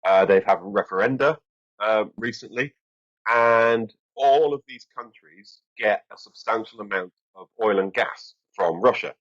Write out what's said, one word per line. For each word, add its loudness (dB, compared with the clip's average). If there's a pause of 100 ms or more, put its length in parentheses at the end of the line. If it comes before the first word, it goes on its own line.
Uh, 6
they've 4
had 2
referenda, -2 (420)
uh, 0 (120)
recently, -8 (540)
and 2 (220)
all 2
of -6
these -20 (100)
countries -20 (160)
get -2
a -20
substantial -8
amount -6 (240)
of -20 (140)
oil 0
and -2
gas -6 (180)
from -4
Russia. 0